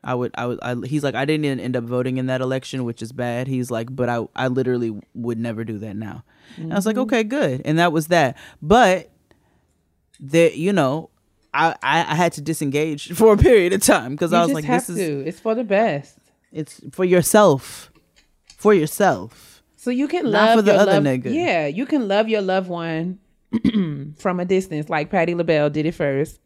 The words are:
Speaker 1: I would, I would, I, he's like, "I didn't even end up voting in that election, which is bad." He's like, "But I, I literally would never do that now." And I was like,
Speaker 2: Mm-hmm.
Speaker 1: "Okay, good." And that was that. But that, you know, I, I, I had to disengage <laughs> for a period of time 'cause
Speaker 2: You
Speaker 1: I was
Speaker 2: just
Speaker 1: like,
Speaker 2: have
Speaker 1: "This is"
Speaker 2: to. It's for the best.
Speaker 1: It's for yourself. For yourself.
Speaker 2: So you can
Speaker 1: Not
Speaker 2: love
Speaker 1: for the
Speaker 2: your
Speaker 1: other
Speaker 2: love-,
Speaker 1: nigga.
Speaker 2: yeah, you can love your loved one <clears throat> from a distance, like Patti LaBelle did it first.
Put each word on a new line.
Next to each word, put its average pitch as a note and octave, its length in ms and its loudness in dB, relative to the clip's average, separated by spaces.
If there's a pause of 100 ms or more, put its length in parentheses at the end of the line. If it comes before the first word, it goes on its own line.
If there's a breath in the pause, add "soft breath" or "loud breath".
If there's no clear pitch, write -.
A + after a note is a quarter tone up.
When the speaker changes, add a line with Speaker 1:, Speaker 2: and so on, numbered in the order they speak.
Speaker 1:
I B2 100 -4
would, B2 200 -4
I B2 120 -6
would, A#2+ 140 -4
I, B2 140 -6 (100)
he's C#3+ 180 -2
like, C3+ 120 -2
"I C3 100 -2
didn't D#3 200 0
even C3+ 140 -2
end B2 180 -4
up A#2 80 -4
voting B2+ 320 -2
in B2+ 100 -4
that C3 140 -2
election, C3 440 -4
which A#2 160 -8
is A2+ 120 -10
bad." B2 340 -6
He's B2+ 240 -4
like, A#2 220 -6
"But B2 160 -2
I, A#2 160 -2 (100)
I C3 120 -2
literally B2 500 -2 (160)
would A#2 260 -6
never A2+ 260 -6
do A2 140 -8
that G2+ 180 -12
now." G#2 260 -12 (320 loud breath)
And E3 160 -10
I F#3 60 -2
was G3 80 -2
like, G#3+ 100 -2
Speaker 2:
Mm-hmm. G#3 80 -2
Speaker 1:
"Okay, A3 200 0
good." G#3 420 -2
And D#3 140 0
that F3 140 4
was D#3 140 -2
that. D#3 300 2 (240 loud breath)
But F#3 480 4 (1120)
that, D#3 380 2
you F3 160 0
know, D#3 360 0 (440)
I, G#3 160 2 (140)
I, D3+ 160 2 (120)
I D3+ 40 0
had E3+ 180 2
to D3+ 80 -14
disengage D3 720 -4
<laughs> - 20 -8
for A3 200 6
a G3+ 40 6
period G3 360 6
of G3 80 -2
time C3+ 360 2
'cause E3+ 140 -2
Speaker 2:
You F3 60 4
Speaker 1:
I E3+ 40 4
was E3+ 80 2
Speaker 2:
just C#4 60 0
Speaker 1:
like, D3+ 100 -6
Speaker 2:
have - 220 0
Speaker 1:
"This F3 100 -8
is" F3+ 100 -2 (160)
Speaker 2:
to. D3+ 40 -6
It's F3 120 -10
for A3 160 -4
the B3 80 -4
best. G3 540 -2 (340)
Speaker 1:
It's - 300 -12 (100)
for F#3 140 -2
yourself. F3+ 880 4 (680)
For G#3+ 160 4
yourself. D3+ 880 -2 (120)
Speaker 2:
So - 160 -8
you C4 160 -2
can F4 180 -4
Speaker 1:
Not A3+ 60 0
Speaker 2:
love A3 280 6
Speaker 1:
for - 20 4
the G#3 100 4
Speaker 2:
your G3 100 6
Speaker 1:
other G3+ 120 4
Speaker 2:
love-, D3+ 100 4
Speaker 1:
nigga. C3 300 -2
Speaker 2:
yeah, A#3 340 0
you F#3 180 -4
can C4 220 -2
love G#3+ 220 2
your G#3+ 120 0
loved F#3 280 -2
one E3+ 500 -6 (320)
<clears throat> D#3 680 -2
from F3+ 220 -4
a F3+ 60 -4
distance, F3+ 440 -2
like D3+ 220 -2
Patti F3 240 0
LaBelle D#3+ 340 2
did D3+ 160 -2
it D#3+ 80 -2
first. C#3+ 520 -4